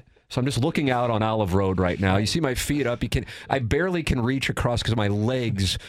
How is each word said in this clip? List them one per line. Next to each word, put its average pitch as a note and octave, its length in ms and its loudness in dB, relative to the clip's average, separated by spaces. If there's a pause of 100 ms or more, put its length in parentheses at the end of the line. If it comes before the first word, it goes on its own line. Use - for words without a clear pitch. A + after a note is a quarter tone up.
(300)
So - 100 -4
I'm B2 80 0
just A#2 100 -2
looking C#3+ 320 2
out B2 220 0
on G#2+ 100 2
Olive A2 320 0
Road F#2+ 260 2
right F2+ 200 0
now. F#2+ 180 2
You G#2+ 80 2
see E3+ 140 0
my C3 160 0
feet C#3 320 0
up. A#2+ 160 -2
You A2+ 60 -4
can, - 180 -2 (200)
I C3+ 120 0
barely D#3+ 420 0
can C3+ 180 0
reach B2+ 300 0
across A#2+ 320 0
'cause A2+ 140 0
my G#2+ 120 2
legs G#2 720 0 (120)